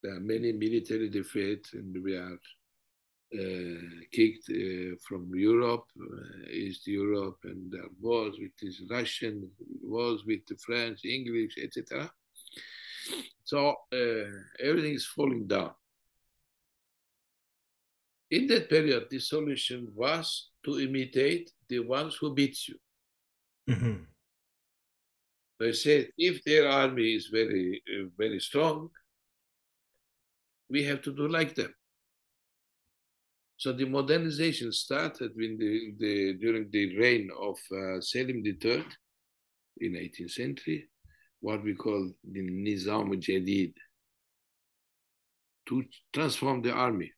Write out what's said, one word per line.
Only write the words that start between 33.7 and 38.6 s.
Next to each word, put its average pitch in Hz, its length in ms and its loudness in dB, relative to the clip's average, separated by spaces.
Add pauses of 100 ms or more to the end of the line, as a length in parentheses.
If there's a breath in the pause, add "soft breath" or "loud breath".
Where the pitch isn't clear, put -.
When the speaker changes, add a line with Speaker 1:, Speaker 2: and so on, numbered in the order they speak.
Speaker 1:
the 127 120 0
modernization 143 840 2
started 139 640 -2
when 110 240 -2
the, 110 400 0
the, 101 400 2
during 110 320 2
the 101 260 2
reign 113 320 4 (100)
of, 98 180 -4 (140)
uh, 95 300 -4
Selim 127 400 -2
the 101 120 -2
third 127 320 0 (960)